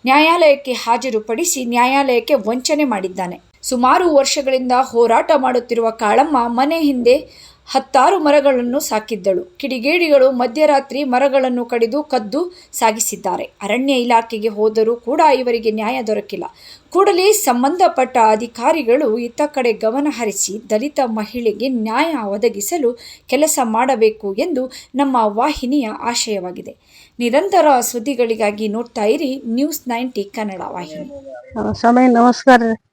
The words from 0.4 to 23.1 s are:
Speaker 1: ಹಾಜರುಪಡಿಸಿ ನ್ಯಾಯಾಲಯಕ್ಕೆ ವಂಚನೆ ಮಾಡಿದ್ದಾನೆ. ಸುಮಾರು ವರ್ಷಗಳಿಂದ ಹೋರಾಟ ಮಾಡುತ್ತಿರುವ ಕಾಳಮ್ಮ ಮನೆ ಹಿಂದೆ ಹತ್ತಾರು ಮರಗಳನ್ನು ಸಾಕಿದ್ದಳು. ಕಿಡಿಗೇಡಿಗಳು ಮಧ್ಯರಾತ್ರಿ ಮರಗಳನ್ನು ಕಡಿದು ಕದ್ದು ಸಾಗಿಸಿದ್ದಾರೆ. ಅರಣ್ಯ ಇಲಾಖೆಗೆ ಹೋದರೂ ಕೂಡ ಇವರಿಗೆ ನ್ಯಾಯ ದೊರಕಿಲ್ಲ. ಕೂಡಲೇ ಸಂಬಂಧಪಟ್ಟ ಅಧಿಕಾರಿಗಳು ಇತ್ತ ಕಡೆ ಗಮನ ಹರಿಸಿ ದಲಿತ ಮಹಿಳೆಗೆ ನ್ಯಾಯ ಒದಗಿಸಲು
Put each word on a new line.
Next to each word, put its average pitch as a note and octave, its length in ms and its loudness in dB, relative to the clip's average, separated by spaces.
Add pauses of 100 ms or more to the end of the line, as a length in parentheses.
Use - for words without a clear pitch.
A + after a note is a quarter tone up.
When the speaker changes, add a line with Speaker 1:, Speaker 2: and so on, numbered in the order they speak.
Speaker 1:
ಹಾಜರುಪಡಿಸಿ A#3+ 920 -2
ನ್ಯಾಯಾಲಯಕ್ಕೆ B3 680 2
ವಂಚನೆ B3+ 500 0
ಮಾಡಿದ್ದಾನೆ. F#3 580 -6 (200)
ಸುಮಾರು D4 540 2
ವರ್ಷಗಳಿಂದ C4 640 2
ಹೋರಾಟ A#3 560 2
ಮಾಡುತ್ತಿರುವ A#3+ 540 0
ಕಾಳಮ್ಮ A#3+ 560 2
ಮನೆ C#4 340 0
ಹಿಂದೆ B3+ 680 0 (240)
ಹತ್ತಾರು C4+ 480 2
ಮರಗಳನ್ನು C#4 600 2
ಸಾಕಿದ್ದಳು. G3+ 760 -4
ಕಿಡಿಗೇಡಿಗಳು C#4 760 2
ಮಧ್ಯರಾತ್ರಿ C#4 720 0
ಮರಗಳನ್ನು B3+ 600 0
ಕಡಿದು A#3+ 380 -2
ಕದ್ದು C4 480 -4 (220)
ಸಾಗಿಸಿದ್ದಾರೆ. G#3+ 720 -2
ಅರಣ್ಯ B3+ 500 -2
ಇಲಾಖೆಗೆ A#3 540 0
ಹೋದರೂ A3 480 0
ಕೂಡ B3+ 260 -2 (120)
ಇವರಿಗೆ A#3 380 0
ನ್ಯಾಯ A3 300 -4
ದೊರಕಿಲ್ಲ. G#3 420 -6 (460)
ಕೂಡಲೇ F#4 420 2
ಸಂಬಂಧಪಟ್ಟ C4 840 0 (140)
ಅಧಿಕಾರಿಗಳು A#3+ 840 0
ಇತ್ತ A#3+ 280 -6
ಕಡೆ B3 280 -2
ಗಮನ A#3+ 360 -2
ಹರಿಸಿ A3 600 -6
ದಲಿತ A#3+ 360 -2
ಮಹಿಳೆಗೆ A3 640 -4
ನ್ಯಾಯ B3 460 -2 (100)
ಒದಗಿಸಲು A3+ 720 -2 (320)